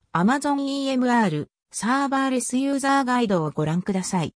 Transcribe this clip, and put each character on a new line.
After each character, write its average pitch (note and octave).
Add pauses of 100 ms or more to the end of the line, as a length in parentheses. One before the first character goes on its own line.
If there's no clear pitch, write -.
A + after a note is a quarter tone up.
(120)
Amazon C#4
イ C#4
ー -
エ C4
ム B3
ア A#3+
ー G3
ル D3+ (200)
サ C4+
ー -
バ C4+
ー C4
レ B3
ス B3+
ユ C#4
ー C#4
ザ C#4
ー -
ガ B3
イ G#3+
ド E3+
を D3
ご D#3
覧 E3
く G3+
だ F#3
さ F3
い。 C3